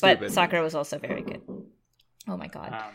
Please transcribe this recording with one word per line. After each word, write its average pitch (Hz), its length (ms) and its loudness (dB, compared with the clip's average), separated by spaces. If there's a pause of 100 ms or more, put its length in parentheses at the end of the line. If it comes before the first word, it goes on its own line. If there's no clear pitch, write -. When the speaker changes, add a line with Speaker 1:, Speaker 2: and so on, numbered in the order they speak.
(180)
Speaker 1:
stupid. - 140 -4
Speaker 2:
Sakura 175 300 4
was 160 120 0
also 147 240 -2
very - 240 -6
good. - 180 -10 (880)
Oh 185 80 -6
my 170 120 -10
god. - 240 -12
Speaker 3:
Um, 107 220 -8